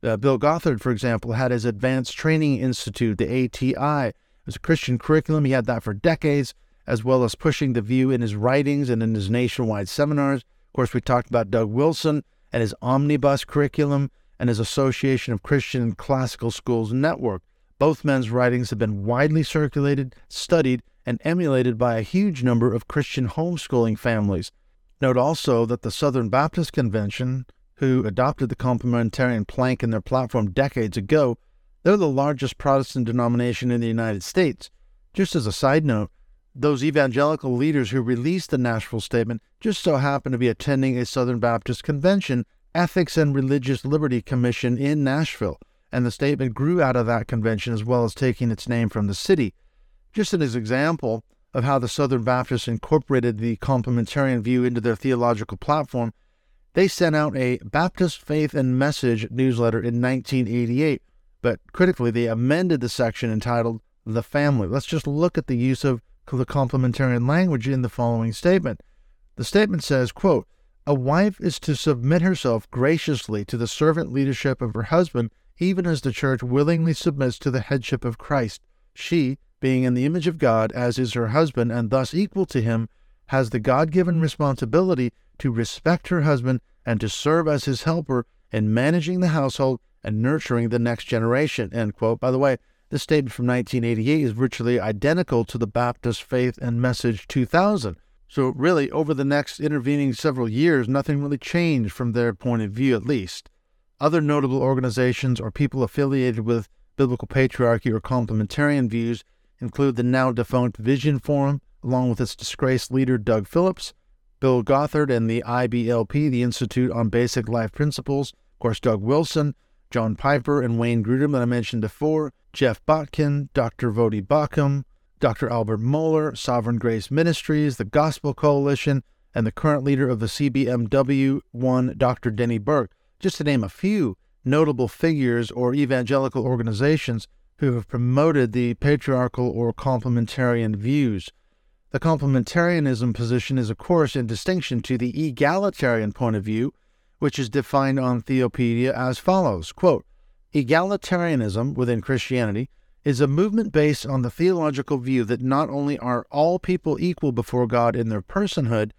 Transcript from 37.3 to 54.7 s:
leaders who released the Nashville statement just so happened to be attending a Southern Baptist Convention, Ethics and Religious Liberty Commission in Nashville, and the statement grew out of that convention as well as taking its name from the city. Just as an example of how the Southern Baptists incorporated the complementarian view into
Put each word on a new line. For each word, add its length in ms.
leaders 360
who 100
released 500
the 80
Nashville 420
statement 420
just 220
so 160
happened 340
to 60
be 100
attending 500
a 60
Southern 340
Baptist 460
Convention, 640
Ethics 420
and 180
Religious 500
Liberty 380
Commission 540
in 280
Nashville, 540
and 120
the 60
statement 440
grew 280
out 140
of 100
that 220
convention 440
as 120
well 200
as 100
taking 360
its 180
name 200
from 180
the 80
city. 400
Just 220
as 200
an 60
example 640
of 100
how 140
the 100
Southern 340
Baptists 460
incorporated 720
the 200
complementarian 840
view 240
into 160